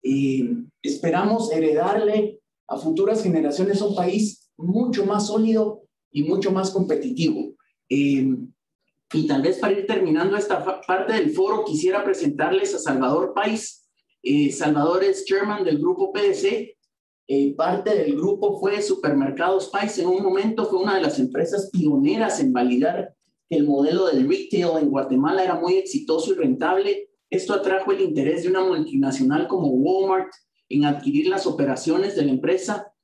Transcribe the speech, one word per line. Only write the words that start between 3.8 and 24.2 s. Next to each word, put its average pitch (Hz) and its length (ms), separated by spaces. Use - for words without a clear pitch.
un 202 140
país 190 600
mucho 202 480
más 208 220
sólido 220 560
y 143 120
mucho 190 280
más 190 180
competitivo. 156 880
Eh, 135 460
y 156 120
tal 135 140
vez 170 160
para 202 160
ir 196 140
terminando 185 500
esta 190 240
fa-, 190 200
parte 196 320
del 180 180
foro, 202 340
quisiera 180 380
presentarles 180 720
a 160 40
Salvador 131 540
Pais. - 540
Eh, 143 300
Salvador 165 520
es 196 220
chairman 202 380
del 165 160
grupo 359 340
P - 80
D 202 120
C, - 440
eh, 139 280
parte 196 400
del 147 200
grupo 202 440
fue 196 220
Supermercados 156 880
Pais. 202 280
En 175 100
un 185 140
momento 202 440
fue 185 140
una 196 160
de 175 60
las 147 180
empresas 165 520
pioneras 165 680
en 127 140
validar 123 640
que 165 80
el 147 100
modelo 156 400
del 139 200